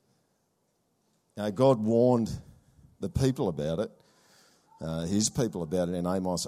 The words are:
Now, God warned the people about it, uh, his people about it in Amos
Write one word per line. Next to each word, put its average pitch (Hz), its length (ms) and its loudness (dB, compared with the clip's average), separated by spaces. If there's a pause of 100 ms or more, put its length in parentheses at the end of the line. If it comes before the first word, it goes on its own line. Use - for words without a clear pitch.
(1400)
Now, 107 140 -4
God 120 340 4
warned 117 480 4 (720)
the 95 80 -6
people 131 400 0
about 78 300 -4
it, 110 120 -6 (920)
uh, 80 200 -6
his 101 280 0
people 110 320 -4
about 87 280 -2
it 90 60 -4
in 87 120 -4
Amos 92 400 -2